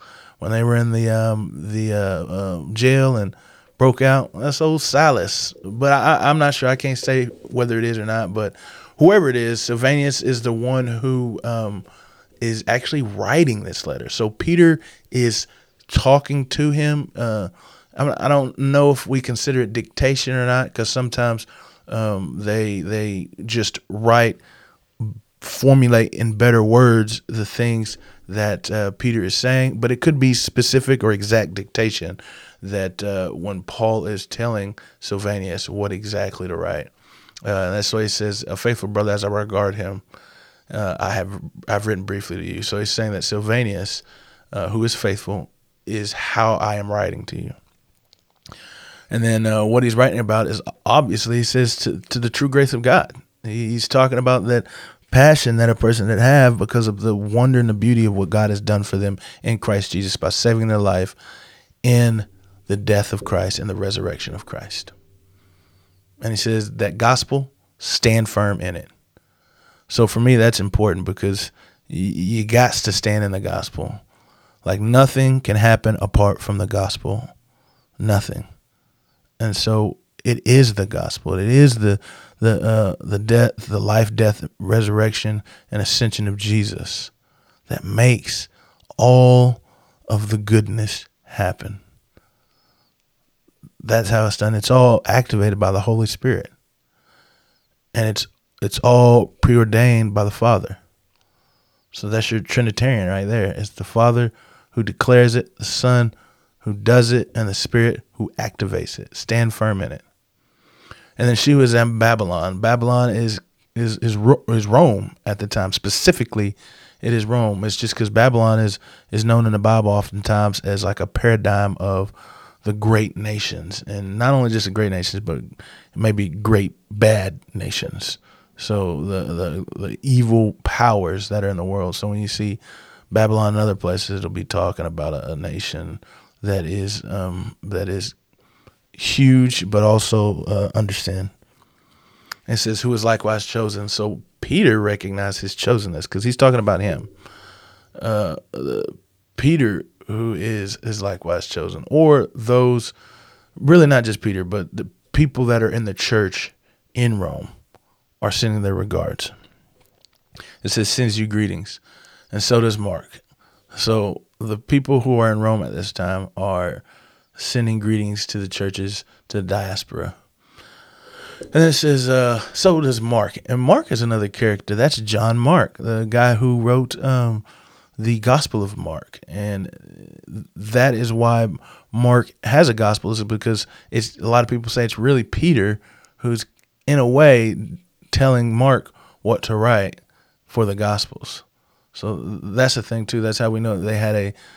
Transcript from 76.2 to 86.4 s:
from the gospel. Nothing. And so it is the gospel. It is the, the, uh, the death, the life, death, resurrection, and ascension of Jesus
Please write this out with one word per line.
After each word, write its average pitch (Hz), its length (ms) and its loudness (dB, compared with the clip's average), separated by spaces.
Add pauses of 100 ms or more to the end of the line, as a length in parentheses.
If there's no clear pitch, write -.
from 98 160 -4
the 95 100 -2
gospel. 98 600 -4 (680)
Nothing. - 480 -2 (920)
And 107 160 -2
so 107 440 0 (260)
it 120 200 -2
is 123 280 6
the 101 120 -2
gospel. 85 500 -6
It 95 120 -2
is 131 280 6
the, 104 260 2 (380)
the, 113 220 2
uh, 110 380 2
the 101 180 -4
death, 117 380 4
the 104 240 -6
life, 107 340 2
death, 107 320 2 (140)
resurrection, 107 800 0 (300)
and 104 100 -4
ascension 107 460 -2
of 101 80 -4
Jesus 104 760 -4 (560)